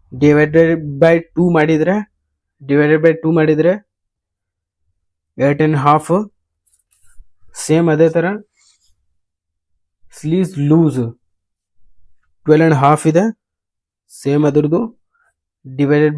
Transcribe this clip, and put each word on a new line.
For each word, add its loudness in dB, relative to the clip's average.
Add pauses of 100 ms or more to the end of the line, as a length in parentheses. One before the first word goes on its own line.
(120)
divided 2 (340)
by 4 (200)
ಟೂ 0
ಮಾಡಿದ್ರೆ, 0 (680)
divided 0
by 4 (100)
ಟೂ -4 (100)
ಮಾಡಿದ್ರೆ 0 (1700)
ಏಟ್ 0
ಅಂಡ್ 0
ಹಾಫ್. 0 (1500)
ಸೇಮ್ 0
ಅದೇ 2
ತರ -2 (1900)
ಸ್ಲೀವ್ಸ್ -4 (160)
ಲೂಸ್ 2 (1400)
ಟ್ವೆಲ್ವ್ 2
ಅಂಡ್ 2
ಹಾಫ್ 2
ಇದೆ, 0 (960)
ಸೇಮ್ -2
ಅದ್ರದ್ದು 0 (1000)
divided 0